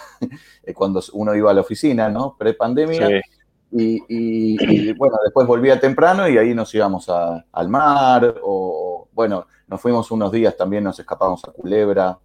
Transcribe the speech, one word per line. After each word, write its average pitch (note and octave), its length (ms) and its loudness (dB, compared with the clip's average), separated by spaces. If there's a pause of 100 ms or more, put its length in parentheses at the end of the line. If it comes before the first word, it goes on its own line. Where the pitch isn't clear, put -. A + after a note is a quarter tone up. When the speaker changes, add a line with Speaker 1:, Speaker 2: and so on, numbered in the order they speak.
(200)
Speaker 1:
<laughs> - 440 -12
eh, F2+ 100 -12
cuando F#2+ 260 -2 (140)
uno G#2+ 200 -2
iba G#2 160 4
a G2+ 40 4
la F#2+ 80 4
oficina, A2+ 480 0
¿no? A#2 280 -6
Prepandemia. B2 680 0
Speaker 2:
Sí. G2+ 60 2 (580)
Speaker 1:
Y, A2+ 360 -2
y, A2 800 0
y, A2 60 -2
bueno, C3 300 0
después B2 220 2
volvía A#2+ 320 4
temprano E3 500 2
y B2+ 80 2
ahí A#2 180 4
nos A2+ 200 -6
íbamos G2 340 -2
a, E2+ 440 -2
al F2 160 -4
mar, B2+ 760 2
o, F2+ 600 -6
o, - 80 -20
bueno, G#2 340 -2 (220)
nos - 120 -10
fuimos A#2 300 -2
unos G#2 220 -2
días A2+ 240 2
también, G2 260 -2
nos F#2+ 160 -6
escapamos - 460 -4
a - 80 -20
Culebra. G2 720 -2